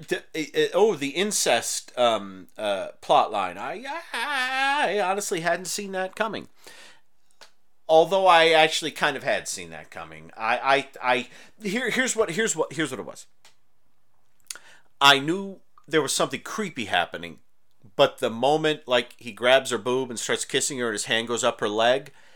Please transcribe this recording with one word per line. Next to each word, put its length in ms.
the, 320
uh, 80
oh, 220
the 140
incest, 880
um, 500
uh, 300
plot 300
line. 260
I, 280
I, 840
I 20
honestly 420
hadn't 240
seen 260
that 240
coming. 340
Although 380
I 240
actually 420
kind 240
of 80
had 240
seen 220
that 220
coming. 440
I, 220
I, 300
I, 280
here, 300
here's 240
what, 160
here's 240
what, 180
here's 180
what 80
it 60
was. 220
I 180
knew 420
there 140
was 120
something 280
creepy 440
happening, 540
but 220
the 120
moment, 560
like, 320
he 140
grabs 400
her 60
boob 320
and 100
starts 240
kissing 360
her 80
and 60
his 120
hand 240
goes 120
up 200
her 80
leg, 420